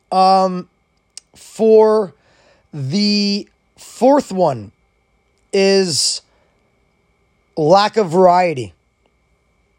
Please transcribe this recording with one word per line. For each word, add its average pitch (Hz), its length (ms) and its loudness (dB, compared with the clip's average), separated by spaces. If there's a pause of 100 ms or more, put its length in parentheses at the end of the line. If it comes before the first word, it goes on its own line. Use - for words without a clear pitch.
(120)
um, 190 560 0 (680)
for 220 800 0 (580)
the 202 760 -4 (280)
fourth - 540 0
one 139 400 -4 (840)
is 196 680 -2 (1300)
lack 196 400 2
of 208 120 0
variety. 175 640 0 (1080)